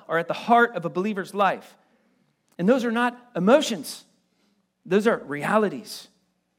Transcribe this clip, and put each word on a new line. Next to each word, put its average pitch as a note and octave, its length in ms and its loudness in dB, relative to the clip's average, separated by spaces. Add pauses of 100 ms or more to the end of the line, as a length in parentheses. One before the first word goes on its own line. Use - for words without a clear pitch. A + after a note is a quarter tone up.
are E3 120 -2
at E3+ 100 -2
the - 60 -4
heart A#3 420 2
of E3+ 80 -6
a E3+ 60 -6
believer's F#3+ 440 -6
life. F3+ 440 -2 (800)
And F3 100 2
those B3 160 4
are A#3 80 -2
not A#3+ 260 -2 (160)
emotions. G3 720 2 (800)
Those G3 220 0
are G3 120 2
realities. D3 920 -4 (500)